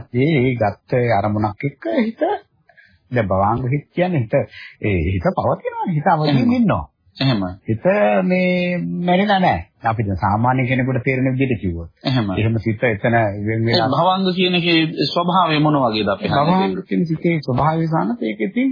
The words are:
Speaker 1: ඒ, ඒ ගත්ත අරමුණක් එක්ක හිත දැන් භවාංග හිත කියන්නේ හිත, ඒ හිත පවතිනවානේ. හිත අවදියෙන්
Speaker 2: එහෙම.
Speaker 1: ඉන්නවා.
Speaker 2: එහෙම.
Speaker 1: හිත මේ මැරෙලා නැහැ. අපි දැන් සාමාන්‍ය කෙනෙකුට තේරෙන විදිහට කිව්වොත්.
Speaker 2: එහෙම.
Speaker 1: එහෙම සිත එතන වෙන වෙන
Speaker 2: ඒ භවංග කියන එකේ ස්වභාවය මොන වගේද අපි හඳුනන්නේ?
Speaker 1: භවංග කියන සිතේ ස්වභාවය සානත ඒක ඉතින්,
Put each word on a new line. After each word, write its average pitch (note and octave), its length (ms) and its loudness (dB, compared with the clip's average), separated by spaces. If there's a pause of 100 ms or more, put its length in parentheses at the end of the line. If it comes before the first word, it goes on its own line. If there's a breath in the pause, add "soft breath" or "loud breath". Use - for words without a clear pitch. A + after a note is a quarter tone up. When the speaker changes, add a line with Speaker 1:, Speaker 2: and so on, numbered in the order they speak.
(140)
Speaker 1:
ඒ, C3 220 2
ඒ B2+ 180 2
ගත්ත A2+ 480 -2 (120)
අරමුණක් G#2 520 -2
එක්ක G#3+ 320 -6
හිත A3+ 240 -2 (920 soft breath)
දැන් A#2 160 0
භවාංග G2+ 380 0
හිත C#3 220 -4
කියන්නේ F3 340 -2
හිත, A2+ 120 -4 (460 loud breath)
ඒ G#2 180 0 (100)
හිත F#2 200 -2
පවතිනවානේ. G3+ 680 -2
හිත D3 140 0
අවදියෙන් D3+ 300 2
Speaker 2:
එහෙම. A#3 160 2
Speaker 1:
ඉන්නවා. E3+ 300 2 (340)
Speaker 2:
එහෙම. C3 240 0 (200)
Speaker 1:
හිත A2 240 -4 (360)
මේ F3+ 560 0 (220)
මැරෙලා F#3+ 400 2
නැහැ. B2 220 2 (200)
අපි A2+ 220 -2
දැන් G2 140 -2
සාමාන්‍ය A#2+ 480 2
කෙනෙකුට B2+ 360 0
තේරෙන C3 300 0
විදිහට B2+ 300 0
කිව්වොත්. E2+ 280 -4 (120)
Speaker 2:
එහෙම. B2 300 0
Speaker 1:
එහෙම G#2+ 280 0
සිත A2 240 -2
එතන A#2 340 0 (220)
වෙන A2 220 -2
වෙන A2+ 100 0
Speaker 2:
ඒ A2+ 160 2
භවංග F#3 440 0
කියන F3+ 240 0
එකේ E3 500 0
ස්වභාවය F3 540 0
මොන D3+ 180 2
වගේද G#2+ 320 0
අපි G2 160 -2
හඳුනන්නේ? D#3 360 2
Speaker 1:
භවංග F#3+ 220 -2
කියන F#3+ 220 0
සිතේ E3 340 0
ස්වභාවය D#3 480 0
සානත F#3+ 340 -2
ඒක G#3+ 200 -4
ඉතින්, A#3 300 0